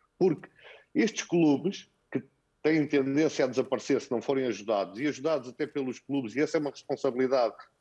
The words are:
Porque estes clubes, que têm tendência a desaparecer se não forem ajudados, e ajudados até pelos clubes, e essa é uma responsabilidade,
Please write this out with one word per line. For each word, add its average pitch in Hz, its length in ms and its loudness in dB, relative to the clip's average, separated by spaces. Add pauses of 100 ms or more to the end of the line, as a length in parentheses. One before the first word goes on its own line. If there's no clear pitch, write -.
(200)
Porque 180 300 2 (440)
estes - 300 0
clubes, 160 640 2 (240)
que 135 100 -4 (400)
têm 156 240 2
tendência 139 600 2
a - 20 0
desaparecer 127 540 0
se - 100 -8
não 113 100 -2
forem 135 240 0
ajudados, 101 540 -2
e 147 80 -2
ajudados 135 420 -2
até 147 160 -6
pelos 135 340 -6
clubes, 127 360 -4
e 139 60 2
essa 151 160 0
é - 20 2
uma 147 100 -2
responsabilidade, 127 840 0 (280)